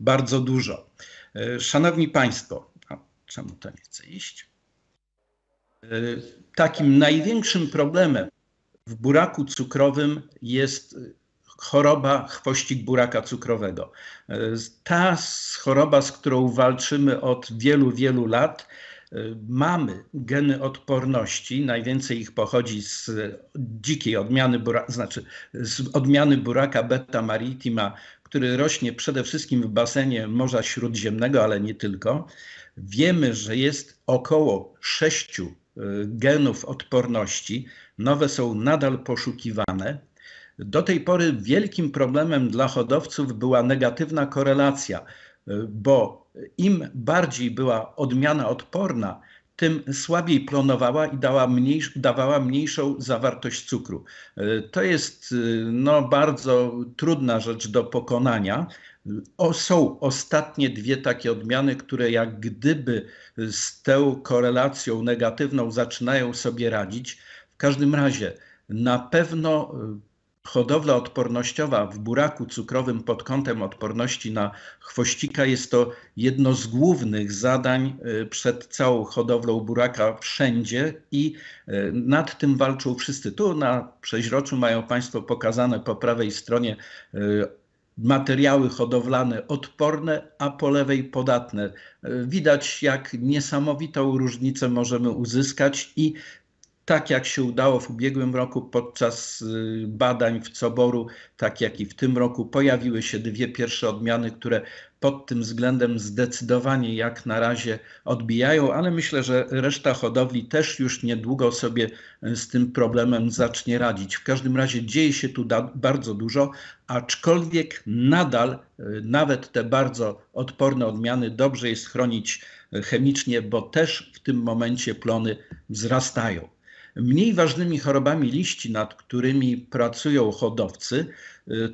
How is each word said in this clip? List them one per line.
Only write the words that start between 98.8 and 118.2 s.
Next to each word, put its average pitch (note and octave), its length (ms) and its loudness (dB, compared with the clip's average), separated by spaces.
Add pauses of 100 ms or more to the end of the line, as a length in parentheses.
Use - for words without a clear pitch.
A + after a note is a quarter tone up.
y, A2 460 -6
badań A#2 520 0
w - 100 -14
Coboru, A#2+ 560 0 (300)
tak - 240 -4
jak A2 200 -4
i G2+ 60 -6
w - 80 -16
tym B2+ 240 0
roku B2 280 0
pojawiły B2 560 2
się - 160 -6
dwie A2+ 300 -4
pierwsze A#2+ 400 -4
odmiany, A#2 420 -2
które A2+ 300 -2 (400)
pod C#3 260 0
tym A#2+ 140 -2
względem A#2+ 580 0
zdecydowanie B2 960 0
jak A#2 320 -4
na A2+ 140 0
razie A#2 380 -2 (260)
odbijają, B2+ 680 2
ale F3 180 0
myślę, D#3 320 -2
że B2+ 280 2
reszta C3+ 440 0
hodowli A#2+ 500 0
też D#3 340 0
już B2+ 240 -2
niedługo A#2+ 500 0
sobie, A#2 380 -2 (360)
y, A2+ 100 -4
z - 120 -8
tym B2 240 2
problemem A#2 580 2
zacznie A#2+ 480 0
radzić. G2+ 380 -2
W - 80 -10
każdym C3 320 0
razie A#2+ 280 0
dzieje C#3 280 2
się C3+ 160 -4
tu B2 160 -4
da-, A#2 300 0
bardzo B2+ 400 0
dużo, A2+ 360 0 (360)
aczkolwiek E3 1000 0
nadal, B2+ 720 2 (220)